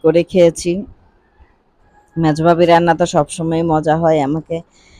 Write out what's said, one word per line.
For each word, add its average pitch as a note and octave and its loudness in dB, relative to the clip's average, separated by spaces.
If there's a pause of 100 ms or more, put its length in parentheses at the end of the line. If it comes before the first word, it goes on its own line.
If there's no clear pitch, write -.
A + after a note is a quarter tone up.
করে E3 2
খেয়েছি। E3+ 0 (1400)
মেজো D#3 -2
ভাবির E3+ 2
রান্না E3+ 4
তো F3 2 (100)
সবসময় E3 -2
মজা D#3 0
হয় D#3+ 2
আমাকে। D#3 -6 (420)